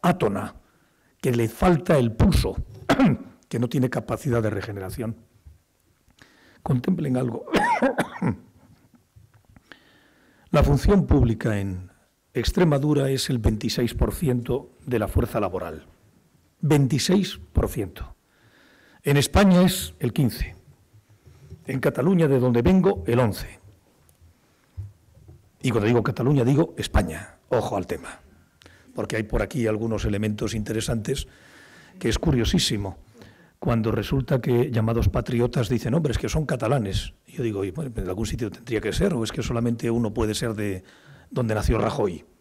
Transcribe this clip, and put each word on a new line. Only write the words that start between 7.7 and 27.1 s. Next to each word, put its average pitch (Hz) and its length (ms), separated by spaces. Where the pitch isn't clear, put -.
<clears throat> 120 160
La 147 120
función 143 440
pública 113 520
en 92 320
Extremadura 143 760
es 131 200
el 127 80
veintiséis 110 560
por - 180
ciento 123 580
de 123 140
la 104 100
fuerza 123 320
laboral. 85 460
Veintiséis 143 800
por - 160
ciento. - 460
En 143 140
España 180 460
es - 360
el 120 140
quince. - 420
En 131 140
Cataluña, 151 480
de 135 100
donde 120 240
vengo, 180 440
el 117 120
once. - 420
Y 131 80
cuando 107 180
digo 117 140
Cataluña, 131 420
digo 143 340
España. - 580